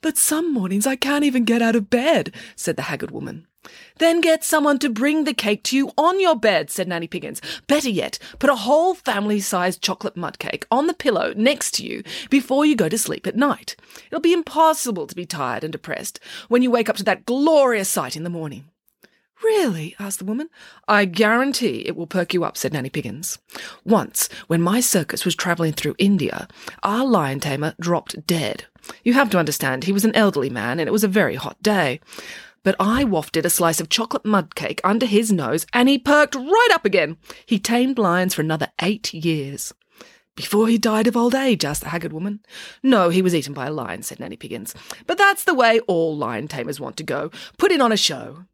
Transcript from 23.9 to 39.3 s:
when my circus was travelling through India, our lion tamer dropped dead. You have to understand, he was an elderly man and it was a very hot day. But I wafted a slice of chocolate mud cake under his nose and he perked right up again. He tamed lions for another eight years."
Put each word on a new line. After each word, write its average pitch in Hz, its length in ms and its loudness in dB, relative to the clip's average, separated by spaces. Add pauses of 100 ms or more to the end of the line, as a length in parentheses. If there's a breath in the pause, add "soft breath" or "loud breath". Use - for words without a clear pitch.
when 165 140 2
my 190 200 2
circus - 440 -2
was 175 100 0
travelling 170 380 -2
through - 260 -6
India, 196 480 2 (360 loud breath)
our 220 220 0
lion 151 360 2
tamer 147 400 -4
dropped 170 460 -4
dead. 160 400 -4 (380 loud breath)
You 240 100 4
have 262 160 4
to 190 80 2
understand, 139 460 -2
he 190 80 0
was 196 120 2
an 220 100 4
elderly 143 360 2
man 120 300 -4
and 151 80 -2
it - 40 0
was 208 120 2
a 208 40 2
very 185 260 2
hot - 280 -10
day. 170 380 0 (640 loud breath)
But 190 140 2
I 226 240 2
wafted 165 420 0
a 175 60 2
slice 165 300 2
of 160 80 -6
chocolate - 360 -2
mud 202 300 0
cake - 300 -6
under 214 220 2
his 220 260 4
nose 151 400 0
and 247 160 4
he 277 100 4
perked 294 380 4
right 381 360 4
up 330 120 2
again. 165 320 0 (280 loud breath)
He 226 140 0
tamed 247 400 0
lions 185 360 2
for 160 80 -2
another 156 280 -2 (100)
eight 196 320 -2
years." 151 600 -4 (640 soft breath)